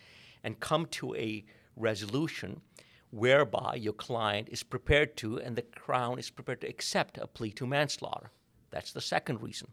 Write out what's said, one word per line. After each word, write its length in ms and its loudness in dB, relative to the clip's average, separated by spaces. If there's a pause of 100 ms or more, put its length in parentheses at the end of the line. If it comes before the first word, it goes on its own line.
(440)
and 160 -4
come 280 2
to 280 -4
a 280 -2 (320)
resolution 840 -2 (480)
whereby 680 4
your 180 -2
client 560 0
is 140 -6
prepared 540 4
to, 220 -2
and 160 -6
the 80 0
Crown 540 -2
is 120 -8
prepared 320 -6
to 80 -4
accept 480 -2
a 100 -8
plea 240 -4
to 160 -6
manslaughter. 640 -2 (380)
That's 240 -8
the 80 -6
second 400 0
reason. 320 -10